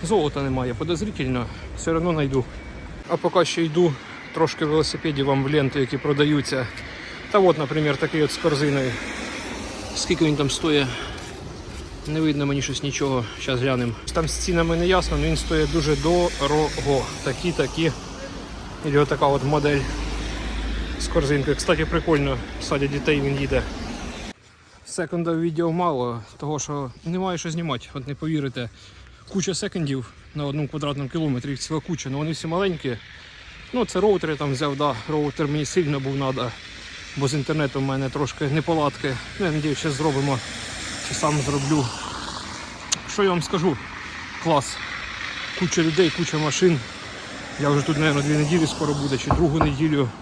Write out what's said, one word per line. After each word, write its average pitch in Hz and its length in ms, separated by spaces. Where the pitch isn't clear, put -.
Золота 156 380
немає, 127 320
подозрительно, 156 720
все - 140
одно 165 220
знайду. 135 300
А 170 80
поки 175 280
що - 160
йду, 165 320
трошки 156 320
велосипедів 151 600
вам 135 180
в 139 100
ленту, 143 260
які 135 180
продаються. 143 720
Та 208 80
от, 175 180
наприклад, 151 400
такий 156 260
от 143 80
з - 60
корзиною. 139 540
Скільки 160 300
він 151 100
там 143 140
стоїть? 147 380
Не 156 120
видно 147 240
мені 139 160
щось 131 220
нічого. 135 420
Щас 131 200
глянем. 123 360
Там 160 140
з - 40
цінами 165 460
не 175 100
ясно, 180 300
але 147 100
він 160 100
стоїть 156 340
дуже 151 240
дорого. 147 1120
Такі, 143 280
такі. 160 400
Ілі 143 120
отака 147 300
от 139 160
модель 147 360
з - 80
корзинкою. 143 480
Кстати, 160 300
прикольно, 143 520
садять 139 300
дітей, 143 300
він 139 200
їде. 131 220
Секонда 170 460
в 165 100
відео 165 300
мало, 127 520
того 147 220
що 143 320
немає 180 320
що 170 140
знімати, 156 420
от 131 140
не 139 80
повірите. 139 540
Куча 190 200
секондів 143 580
на 147 100
одному 143 220
квадратному 143 420
кілометрі, 139 400
їх 135 100
ціла 156 200
куча, 147 300
але 135 80
вони 151 140
всі 160 160
маленькі. 165 500
Ну, 240 120
це - 140
роутер 190 300
я 151 60
там 143 160
взяв, 139 240
да, 143 200
роутер 151 380
мені 147 180
сильно 143 340
був 135 160
надо, 123 360
бо 139 100
з 127 60
інтернетом 143 500
в 135 40
мене 135 220
трошки 143 360
неполадки. 147 680
Ну, 202 60
я 165 60
надіюсь, 151 260
ще 160 140
зробимо, 139 480
чи - 60
сам 151 240
зроблю. 139 480
Що 202 100
я 196 60
вам 175 120
скажу? 165 360
Клас. 147 340
Куча 175 220
людей, 160 360
куча 160 200
машин. 156 420
Я 143 80
вже 143 160
тут, 156 120
мабуть, 143 260
дві 147 100
неділі 151 340
скоро 147 260
буде, 139 240
чи 143 120
другу 156 300
неділю. 143 500